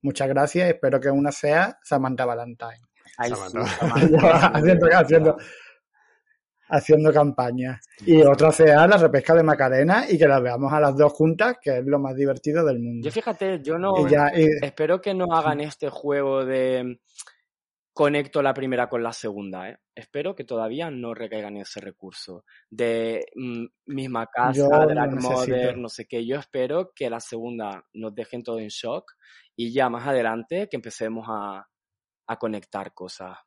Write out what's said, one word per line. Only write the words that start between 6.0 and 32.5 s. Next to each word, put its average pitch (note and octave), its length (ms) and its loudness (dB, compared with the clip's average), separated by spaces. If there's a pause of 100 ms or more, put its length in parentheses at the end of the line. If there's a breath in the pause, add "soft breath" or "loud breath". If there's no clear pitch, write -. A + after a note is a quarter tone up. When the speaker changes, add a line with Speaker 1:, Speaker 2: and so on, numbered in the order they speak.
Speaker 1:
haciendo D3+ 440 4
campaña. B2+ 680 0 (180)
Speaker 2:
Sí. F3 200 4
Speaker 1:
Y D#3 40 10
otra D3 300 6
sea D#3 340 8
la G3+ 100 6
repesca D#3+ 380 4
de E3+ 80 6
Macarena D3 680 2
y G3 100 2
que D3+ 100 6
las C#3 120 4
veamos B2 320 -2
a D3+ 60 2
las C#3+ 180 2
dos D3 160 6
juntas, E3 480 0
que C3 180 -2
es B2+ 60 -6
lo C#3 140 0
más C3+ 160 -6
divertido C#3 500 -2
del B2+ 140 0
mundo. A#2 280 -8
Speaker 2:
Yo, D3+ 40 -6
fíjate, F#3+ 500 -6
yo D3+ 160 -6
no F#3 300 0
Speaker 1:
Y C#3 40 0
ya, C#3+ 220 4
y D#3+ 140 4 (180)
Speaker 2:
espero D#3 360 -2
que G3 140 -6
no F3+ 200 -2
hagan D3+ 260 0
este D3 280 -8
juego C#3 560 -4
de B2+ 560 -4 (920 loud breath)
conecto D3 480 -2
la C3+ 140 0
primera B2+ 340 -4
con A#2+ 140 -6
la A#2 100 -6
segunda, G2 560 -12
¿eh? - 100 -20 (160)
Espero D3 400 -10
que C#3+ 100 -16
todavía A#2+ 460 -8
no B2 220 -10
recaigan G#2+ 440 -12
en G2+ 60 -14
ese - 180 -16
recurso F#2 640 -20 (260 soft breath)
de, A2+ 640 -4
mm, A#2+ 300 -10 (220)
misma C3 460 -8
casa, B2 200 0
Speaker 1:
Yo C#3 160 2
Speaker 2:
drag D3+ 420 2
Speaker 1:
no C3+ 60 -6
necesito. B2+ 220 -4
Speaker 2:
mother, B2 380 -2
no A#2+ 140 -12
sé - 160 -16
qué. A#2 180 -8
Yo B2+ 140 -6
espero C#3+ 560 -6
que B2+ 160 -8
la A#2 100 -8
segunda A2+ 640 -12 (100)
nos A2 200 -12
dejen A#2+ 280 -12
todo A#2 160 -8
en G#2+ 100 -12
shock B2 440 -12 (420 soft breath)
y A#2 200 -8
ya B2+ 160 0
más A#2+ 160 -8
adelante B2+ 640 -4
que D3 60 -10
empecemos A2 520 -10
a, G2+ 380 -10 (640)
a A#2 100 -8
conectar G2+ 560 -10